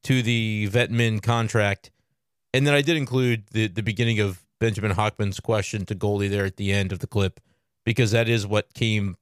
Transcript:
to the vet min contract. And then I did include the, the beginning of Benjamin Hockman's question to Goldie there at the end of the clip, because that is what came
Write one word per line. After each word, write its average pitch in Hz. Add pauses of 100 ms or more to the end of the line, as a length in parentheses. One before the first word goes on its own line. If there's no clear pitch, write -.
to 127
the 110
vet 117
min 117
contract. 113 (640)
And 135
then 147
I 143
did 160
include 123
the, 110
the 101
beginning 113
of 98 (160)
Benjamin 107
Hockman's 104
question 104
to -
Goldie 101
there 98
at 98
the 98
end 98
of 92
the -
clip, 98 (440)
because 113
that 117
is 110
what 107
came 104